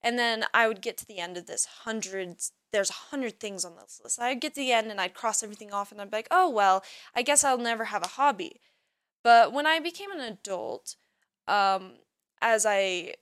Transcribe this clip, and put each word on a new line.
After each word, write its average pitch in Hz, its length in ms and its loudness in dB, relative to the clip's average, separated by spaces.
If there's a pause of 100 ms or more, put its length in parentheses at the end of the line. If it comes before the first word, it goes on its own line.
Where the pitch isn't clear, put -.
And 240 160 -2
then 233 340 -2
I 226 160 4
would 202 140 -6
get - 160 -8
to - 80 -16
the 208 120 -14
end 175 180 -10
of 175 100 -12
this - 180 -4
hundreds, 190 880 -8 (200)
there's 196 180 0
a - 200 -14
hundred 262 300 -6
things 196 240 -8
on 170 120 -14
this - 260 -20
list. - 180 -6
I'd 247 200 -2
get 302 140 -6
to 285 60 -8
the 254 120 0
end 220 180 2
and 202 100 -6
I'd 185 140 -4
cross - 280 -2
everything 208 300 -16
off 202 180 -4
and 208 100 -18
I'd 202 100 -12
be 214 80 -2
like, 233 120 -8
"Oh, 359 200 4
well, 196 340 4 (300)
I 240 80 0
guess 285 220 4
I'll 269 140 2
never 233 280 -4
have 208 180 -4
a - 40 -6
hobby." 262 520 0 (640)
But 233 300 8
when 285 140 0
I 320 140 4
became 349 320 -8
an 349 80 -8
adult, - 760 -10 (520)
um, 190 440 0 (500)
as 220 240 4
I 190 560 0